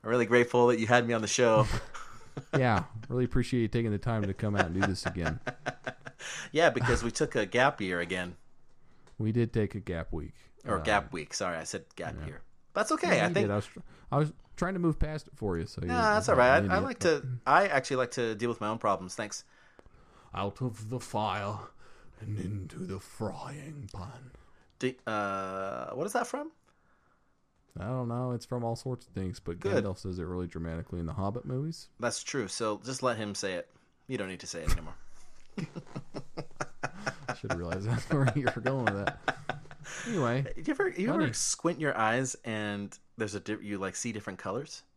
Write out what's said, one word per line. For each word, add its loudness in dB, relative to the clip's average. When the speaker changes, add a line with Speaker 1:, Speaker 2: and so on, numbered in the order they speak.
Speaker 1:
I'm -4
really 4
grateful 8
that 6
you 2
had 6
me 0
on 2
the -2
show. 8
<laughs> 2
Speaker 2:
Yeah, 4
really 0
appreciate 2
you 2
taking 0
the 0
time 0
to 0
come 0
out 6
and -4
do 6
this -2
again. -2
Speaker 1:
<laughs> -12
Yeah, 6
because 2
we 0
took 0
a 4
gap 4
year 0
again. -4
Speaker 2:
We 2
did 2
take 0
a -6
gap -6
week. -6
Speaker 1:
Or 0
Speaker 2:
Uh, -2
Speaker 1:
gap 2
week. -8
Sorry, -2
I -8
said -8
gap -6
Speaker 2:
yeah. -8
Speaker 1:
year. -10
That's 0
okay. 4
Speaker 2:
Yeah, 6
Speaker 1:
I 4
Speaker 2:
you 0
Speaker 1:
think 4
Speaker 2:
did. 0
I 2
was 0
tr-, -16
I 4
was 2
trying 0
to -2
move 4
past 0
it -20
for 0
you. -2
So -10
Speaker 1:
No, -2
Speaker 2:
you, 0
Speaker 1:
that's 4
Speaker 2:
you 6
Speaker 1:
all 8
right. 10
Speaker 2:
an 2
Speaker 1:
I, 4
I 4
Speaker 2:
idiot, 2
Speaker 1:
like -6
Speaker 2:
but 4
Speaker 1:
to, -8
I 8
actually 2
like 2
to 0
deal 0
with -2
my 0
own -2
problems. 0
Thanks. -6
Speaker 2:
Out -4
of -6
the -4
fire -2
and -6
into -6
the -8
frying -10
pan. -12
Speaker 1:
Do, -2
uh, -4
what -4
is -6
that 0
from? -6
Speaker 2:
I -8
don't -2
know. -2
It's -4
from -4
all 0
sorts -6
of -20
things, -4
but -6
Speaker 1:
Good. 2
Speaker 2:
Gandalf -4
says -4
it -4
really -4
dramatically -6
in -2
the -4
Hobbit -4
movies. -6
Speaker 1:
That's 0
true. -4
So -2
just -6
let 2
him -4
say -4
it. -6
You -4
don't -2
need -10
to -12
say -8
it 4
anymore. 0
<laughs> -6
Speaker 2:
I -4
should -4
have 0
realized -4
that's 0
where 4
you 2
were -4
going 0
with 2
that. -4
Anyway, 2
Speaker 1:
you -4
ever, 2
you -2
ever 2
Speaker 2:
funny. 2
Speaker 1:
squint 0
your 0
eyes 2
and -4
there's -2
a -4
di-, -4
you, -6
like, -4
see -4
different -8
colors? -6